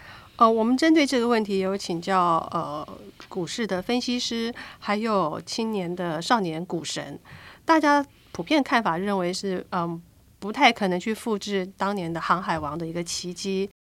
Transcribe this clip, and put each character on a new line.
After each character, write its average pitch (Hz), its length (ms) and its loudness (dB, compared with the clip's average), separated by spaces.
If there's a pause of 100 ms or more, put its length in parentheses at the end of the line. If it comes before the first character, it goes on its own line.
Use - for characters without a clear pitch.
(380)
呃， 226 120 8
我 226 140 4
们 254 140 4
针 320 160 6
对 302 120 6
这 269 140 2
个 233 80 2
问 226 160 4
题 196 160 0
有 190 180 0
请 170 240 -4
教， 175 360 4 (140)
呃， 151 360 -4 (400)
股 175 180 -4
市 220 220 -4
的 185 140 -2
分 240 180 -2
析 240 180 -2
师， 233 360 -4 (260)
还 208 160 -2
有 190 500 0
青 220 280 -4
年 180 200 -2
的 170 280 -4
少 233 180 2
年 170 260 -2
股 170 160 -6
神。 147 380 -8 (460)
大 320 120 6
家 285 280 4 (260)
普 - 100 -8
遍 277 220 4
看 247 180 2
法 170 160 0
认 196 200 0
为 180 160 0
是， 185 400 -4
嗯， 170 280 -4 (380)
不 196 100 -8
太 254 220 6
可 208 160 0
能 180 100 2
去 220 160 -2
复 214 240 -4
制 196 380 -4
当 202 180 -2
年 170 180 -4
的 160 100 -4
航 175 200 0
海 175 160 -2
王 151 200 -6
的 165 100 -6
一 165 60 -8
个 170 100 -4
奇 175 300 -8
迹。 190 360 -4 (180)